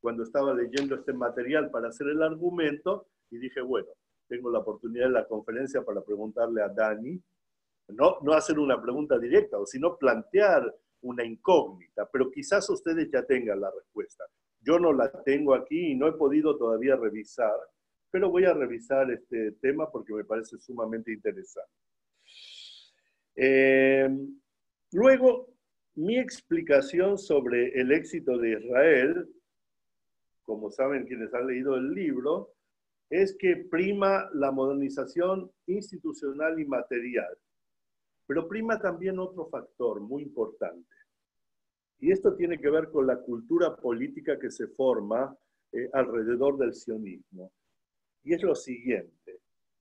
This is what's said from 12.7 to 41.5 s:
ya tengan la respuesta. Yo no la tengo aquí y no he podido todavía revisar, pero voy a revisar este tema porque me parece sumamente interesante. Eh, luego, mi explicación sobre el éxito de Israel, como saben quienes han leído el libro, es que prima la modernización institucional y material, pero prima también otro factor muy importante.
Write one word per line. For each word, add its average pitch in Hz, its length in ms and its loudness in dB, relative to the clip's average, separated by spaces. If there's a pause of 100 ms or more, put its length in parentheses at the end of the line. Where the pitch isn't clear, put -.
ya 123 120 2
tengan 113 380 0
la 98 100 -4
respuesta. 95 540 -12 (360)
Yo 143 180 4
no 170 140 6
la 127 160 2 (140)
tengo 143 300 4
aquí 156 380 0
y 135 40 -2
no 135 120 2
he 160 60 2
podido 151 440 2
todavía 120 380 2
revisar, 107 600 -2 (560)
pero 185 180 2
voy 180 160 4
a 175 80 6
revisar 131 580 0
este 113 420 -4
tema 147 360 -2
porque 110 240 -10
me 107 100 -6
parece 110 340 -6
sumamente 113 560 -8
interesante. 95 580 -10 (1600)
Eh, 135 760 6 (840)
luego, 254 560 6 (480)
mi 185 220 0
explicación 165 1000 2
sobre 127 640 0
el 127 120 0
éxito 156 460 0
de 113 220 0
Israel, 135 720 4 (1120)
como 107 280 -8
saben 139 340 -2
quienes 113 280 -8
han 123 140 -2
leído 131 280 -2
el 131 180 -2
libro, 156 600 -2 (560)
es 190 280 2
que 180 180 2
prima 196 800 0
la 139 180 0
modernización 139 960 -2 (180)
institucional 160 920 -4
y 151 60 -4
material, 120 720 -4 (880)
pero 160 200 -2
prima 220 320 -2
también 185 400 -4
otro 185 280 -8
factor 117 520 -6
muy 127 240 -8
importante. 90 720 -8 (1080)